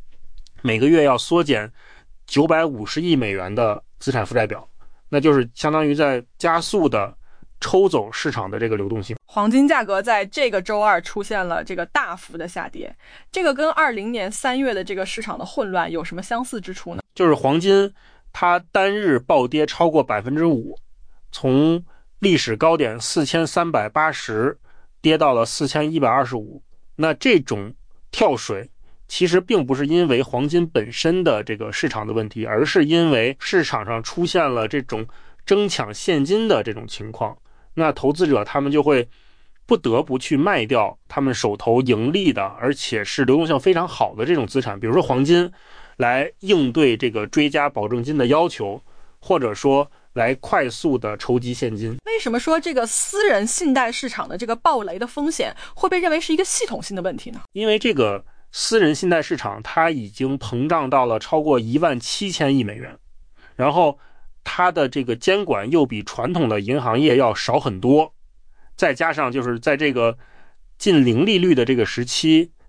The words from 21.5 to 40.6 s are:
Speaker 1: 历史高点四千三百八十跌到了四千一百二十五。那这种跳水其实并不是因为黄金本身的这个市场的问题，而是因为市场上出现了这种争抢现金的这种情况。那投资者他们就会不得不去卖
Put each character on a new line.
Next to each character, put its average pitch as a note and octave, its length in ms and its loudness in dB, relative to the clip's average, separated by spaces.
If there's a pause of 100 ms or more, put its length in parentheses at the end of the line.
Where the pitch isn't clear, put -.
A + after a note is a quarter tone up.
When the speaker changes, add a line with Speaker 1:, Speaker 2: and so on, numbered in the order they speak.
Speaker 1:
历 F3+ 180 2
史 A2+ 180 -4
高 D#3+ 180 4
点 A#2+ 240 -2
四 C#3+ 280 -2
千 E3 200 0
三 E3+ 240 -2
百 A2 160 0
八 D#3 240 0
十 A#2 460 -4 (460)
跌 D#3 160 4
到 D3 160 4
了 A#2 100 4
四 C#3 240 -4
千 D#3 240 -2
一 D#3+ 80 0
百 B2+ 80 4
二 C3+ 160 2
十 B2 120 -8
五。 A2 260 -12 (340)
那 D#3 160 0
这 G#3 280 4
种 G#2+ 340 -8 (380)
跳 E3 240 2
水 G#2+ 340 -8 (380)
其 - 180 -2
实 F3+ 140 4
并 F3+ 260 0
不 C3+ 80 0
是 C#3 100 -4
因 E3 220 2
为 C3 160 2
黄 B2+ 260 -2
金 E3+ 200 2
本 A2+ 240 -16
身 E3+ 320 0
的 A2 180 2
这 G#2+ 140 -8
个 G#2+ 160 -10
市 - 160 -4
场 G#2+ 180 -6
的 G#2+ 60 -6
问 A2 160 -2
题， A2 180 -8
而 A2+ 180 0
是 D#3 200 4
因 E3 260 4
为 B2 300 2
市 E3+ 240 0
场 A2 200 -4
上 A2+ 160 -4
出 E3+ 240 -4
现 E3 240 2
了 A2+ 200 -2
这 C#3+ 140 -2
种 A2 220 -6 (400)
争 G3+ 240 4
抢 G#2+ 240 -4
现 D3 320 0
金 G#3+ 220 0
的 C#3 160 2
这 A2 100 -6
种 A2 140 -10
情 G#2+ 240 -12
况。 A2+ 260 -6 (400)
那 D#3+ 140 2
投 C#3 220 0
资 E3+ 120 2
者 A#2+ 200 2
他 C#3+ 160 -2
们 C#3+ 100 -2
就 D3 100 2
会 C#3 280 2 (580)
不 A#3 100 4
得 A#2 240 2
不 C3 160 -2
去 C3+ 200 0
卖 C#3+ 280 2